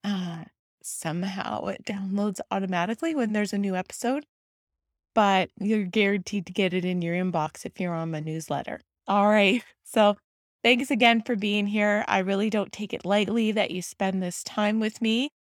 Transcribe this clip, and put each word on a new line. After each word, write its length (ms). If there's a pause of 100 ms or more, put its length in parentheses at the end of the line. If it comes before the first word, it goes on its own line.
Uh, 420 (360)
somehow 840
it 180
downloads 540 (120)
automatically 600
when 200
there's 200
a 40
new 180
episode, 500 (880)
but 360 (100)
you're 240
guaranteed 640
to 60
get 200
it 120
in 160
your 140
inbox 500
if 140
you're 140
on 180
my 80
newsletter. 600 (260)
All 200
right. 360 (200)
So 340 (460)
thanks 260
again 320
for 140
being 320
here. 400
I 120
really 300
don't 220
take 220
it 120
lightly 460
that 200
you 120
spend 400
this 200
time 360
with 220
me 280 (120)